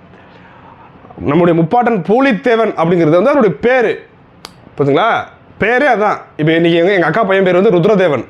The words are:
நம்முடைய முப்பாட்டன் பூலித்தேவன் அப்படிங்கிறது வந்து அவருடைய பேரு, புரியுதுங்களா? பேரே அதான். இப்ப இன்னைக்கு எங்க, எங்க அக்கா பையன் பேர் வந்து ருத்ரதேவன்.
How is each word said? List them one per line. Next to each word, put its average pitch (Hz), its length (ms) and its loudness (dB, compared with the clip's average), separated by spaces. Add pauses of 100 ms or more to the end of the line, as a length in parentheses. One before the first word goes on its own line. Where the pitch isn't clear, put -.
(1200)
நம்முடைய 165 440 0
முப்பாட்டன் 226 420 0
பூலித்தேவன் 226 680 0
அப்படிங்கிறது 170 480 0
வந்து 240 100 2
அவருடைய 226 300 2
பேரு, 233 460 -2 (680)
புரியுதுங்களா? 147 340 0 (500)
பேரே 247 280 0
அதான். 202 300 -2 (180)
இப்ப 156 160 0
இன்னைக்கு 165 260 0
எங்க, 175 140 0
எங்க 175 140 0
அக்கா 214 180 0
பையன் 190 200 0
பேர் 180 160 0
வந்து 214 100 2
ருத்ரதேவன். 180 600 0